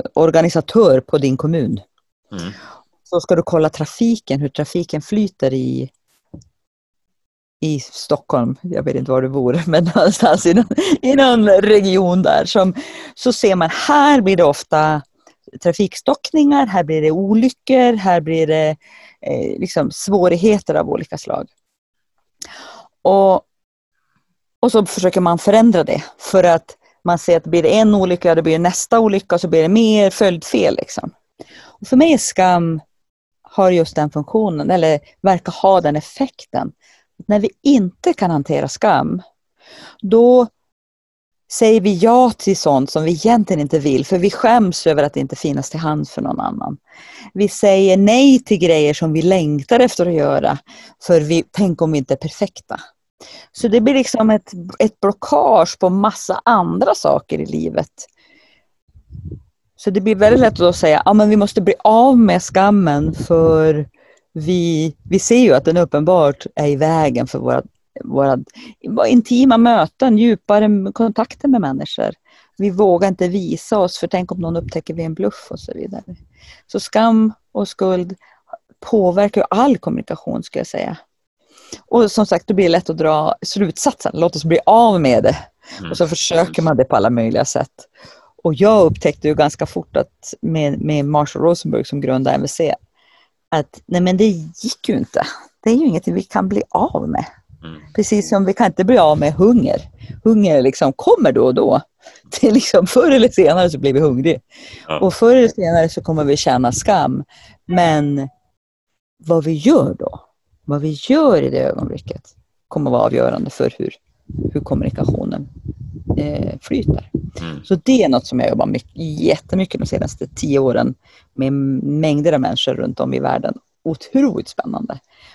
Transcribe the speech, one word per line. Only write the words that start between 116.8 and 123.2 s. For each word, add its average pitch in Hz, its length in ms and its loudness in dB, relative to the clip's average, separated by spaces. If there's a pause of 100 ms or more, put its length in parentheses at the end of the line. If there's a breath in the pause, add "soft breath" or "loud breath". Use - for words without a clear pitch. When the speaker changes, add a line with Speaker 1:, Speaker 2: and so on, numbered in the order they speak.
Speaker 2:
Mm. - 240 -12
Speaker 1:
Så 190 100 -2
det 240 280 2
är 160 60 2
något 127 180 -2
som 127 140 -4
jag - 80 0
jobbar - 180 -2
mycket, - 300 -8 (240)
jättemycket - 600 -2
de - 60 -6
senaste - 400 -8
tio 143 320 -4
åren 127 360 -2 (400 soft breath)
med 135 180 -4 (300)
mängder 147 500 -2
av 143 80 0
människor - 340 -4
runt - 260 -6
om 131 140 -4
i - 60 -4